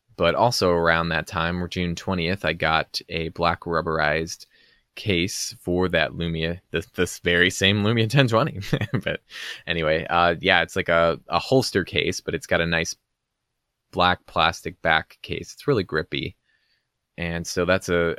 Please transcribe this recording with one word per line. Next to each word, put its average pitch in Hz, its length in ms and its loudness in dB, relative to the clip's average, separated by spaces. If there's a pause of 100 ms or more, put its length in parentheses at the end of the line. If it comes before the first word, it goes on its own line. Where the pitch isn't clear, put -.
(160)
But 85 180 2
also 110 360 2
around 82 380 2
that 82 180 -2
time, 87 420 -2
June 87 260 -4
twentieth, 90 500 -4
I 80 80 0
got 80 560 -2
a 82 220 -4
black 85 300 0
rubberized 80 840 -2 (480)
case 92 680 -2
for 90 280 0
that 82 220 0
Lumia, 85 500 -4 (100)
this, 82 240 -4
this - 260 -2
very 87 300 4
same 98 320 2
Lumia 110 260 0
ten 135 180 4
twenty. 113 340 0 (320)
<laughs> 113 120 -2
But - 160 -6 (460)
anyway, 80 440 0
uh, 85 300 4
yeah, 90 220 4
it's - 140 -6
like 92 120 -2
a, 85 400 4
a 85 100 0
holster 120 460 0
case, 85 360 -2
but - 140 -6
it's 80 120 -8
got 87 140 2
a 85 60 0
nice 82 300 -2 (960)
black 90 340 0
plastic 82 560 -2
back 80 400 0
case. - 300 -10
It's - 160 -8
really 117 160 2
grippy. - 520 -6 (800)
And 85 280 -6
so 90 200 -4
that's 92 240 0
a, 85 280 2